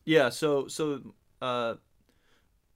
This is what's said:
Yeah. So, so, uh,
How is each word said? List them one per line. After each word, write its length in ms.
Yeah. 240
So, 380
so, 340
uh, 340